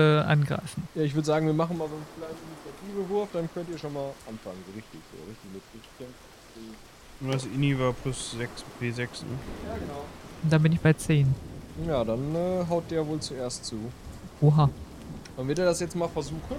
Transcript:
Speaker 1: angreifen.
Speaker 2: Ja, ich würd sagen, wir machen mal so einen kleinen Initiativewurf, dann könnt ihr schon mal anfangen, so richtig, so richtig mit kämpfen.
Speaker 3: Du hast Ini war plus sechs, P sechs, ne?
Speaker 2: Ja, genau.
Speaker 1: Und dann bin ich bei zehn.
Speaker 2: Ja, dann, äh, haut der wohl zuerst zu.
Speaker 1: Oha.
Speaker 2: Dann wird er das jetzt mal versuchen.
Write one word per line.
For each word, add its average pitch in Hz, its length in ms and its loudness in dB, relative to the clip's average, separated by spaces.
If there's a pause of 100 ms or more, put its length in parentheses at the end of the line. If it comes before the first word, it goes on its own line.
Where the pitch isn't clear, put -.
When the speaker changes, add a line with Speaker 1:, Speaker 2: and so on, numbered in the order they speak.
(200)
Speaker 1:
angreifen. 147 720 2
Speaker 2:
Ja, 160 80 2
ich 143 120 2
würd 151 120 2
sagen, 156 180 4
wir 156 80 6
machen 165 240 2
mal 160 100 -2
so 151 80 -6
einen 151 120 -10 (100)
kleinen 160 220 -8 (100)
Initiativewurf, 190 840 -2
dann 165 180 0
könnt 175 160 -6
ihr 170 80 -6
schon 147 160 -6
mal 139 160 -2 (180)
anfangen, 110 300 -10 (100)
so 95 80 -12
richtig, 107 240 -14 (140)
so - 60 -14 (100)
richtig 104 240 -14
mit 98 300 -16 (160)
kämpfen. 113 760 -16 (460)
Speaker 3:
Du 135 140 0
hast 131 200 -2
Ini 139 240 4
war 127 140 4
plus - 460 -4
sechs, 117 260 -6 (140)
P 120 120 -2
sechs, 123 300 -4
ne? - 80 -8 (400)
Speaker 2:
Ja, 160 60 -4
genau. 143 300 -6 (380)
Speaker 1:
Und 156 80 4
dann 156 120 8
bin 160 100 8
ich 165 80 4
bei 160 140 8
zehn. 143 400 4 (520)
Speaker 2:
Ja, 143 160 2
dann, 120 320 0
äh, 180 320 2
haut 170 240 0
der 160 160 2
wohl 151 140 -2
zuerst 127 460 -6
zu. 117 100 -6 (640)
Speaker 1:
Oha. 147 300 8 (680)
Speaker 2:
Dann 131 120 -2
wird 147 100 0
er 180 80 4
das 170 140 4
jetzt 175 160 -4
mal 170 120 2
versuchen. 160 320 -4 (180)